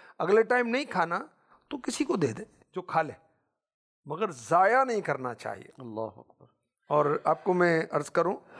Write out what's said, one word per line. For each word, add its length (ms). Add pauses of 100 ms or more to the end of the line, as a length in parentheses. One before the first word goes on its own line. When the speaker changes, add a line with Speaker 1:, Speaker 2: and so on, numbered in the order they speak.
(180)
Speaker 1:
اگلے 260
ٹائم 240
نہیں 180
کھانا 340 (480)
تو 100
کسی 260
کو 120
دے 180
دیں 120 (280)
جو 80
کھا 200
لے، 120 (920)
مگر 260
ضائع 520
نہیں 180
کرنا 320
چاہیے۔ 340 (100)
Speaker 2:
اللہ 240
اکبر۔ 440 (420)
Speaker 1:
اور 360
آپ 200
کو 100
میں 280 (100)
عرض 180
کروں 260 (240)